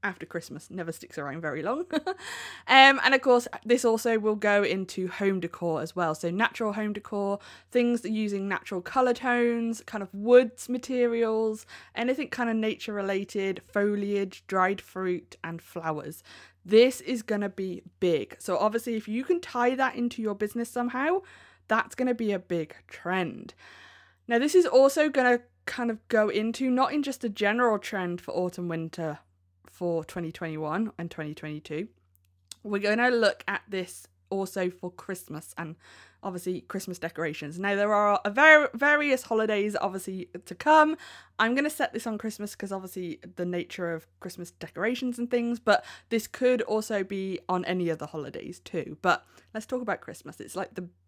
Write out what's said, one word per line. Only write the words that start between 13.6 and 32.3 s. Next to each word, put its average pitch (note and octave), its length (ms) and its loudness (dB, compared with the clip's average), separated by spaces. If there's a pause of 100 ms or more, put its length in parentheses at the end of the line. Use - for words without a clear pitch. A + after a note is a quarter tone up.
foliage, G3+ 800 0
dried F#3+ 340 2
fruit F#3 600 -6
and E3 180 -10
flowers. D#3+ 600 -8 (400)
This A3+ 380 6
is A3+ 200 -4
gonna G#3 280 -4
be F#3+ 320 -8 (180)
big. D#3+ 400 0
So - 180 -2
obviously A3+ 380 0
if G#3+ 120 -6
you A3+ 160 -4
can F4 180 0
tie B3 340 0
that B3+ 200 0
into A#3+ 260 -2
your G#3 140 -2
business A3 340 -4
somehow, B3+ 520 0 (460)
that's - 280 0
gonna B3+ 200 0
be A3+ 160 -2
a F#3+ 80 0
big E3+ 360 -4 (120)
trend. - 680 -4 (760)
Now A#3 120 4
this D4 160 2
is F4+ 100 10
also C#4 440 6
gonna B3 300 4 (260)
kind A#3 240 -4
of A3 200 -6
go G#3+ 200 4
into, A3+ 400 -2
not B3+ 240 2
in D4 80 0
just C#4 220 -4
a A#3 60 -2
general G#3+ 500 2
trend F3+ 420 -4
for - 100 -12
autumn F3+ 360 -4
winter E3 520 -6 (500)
for E3+ 360 -4
twenty E3 260 -8
twenty-one D#3+ 680 -4
and E3+ 140 -8
twenty D3+ 240 -8
twenty-two. D#3 540 -8 (760)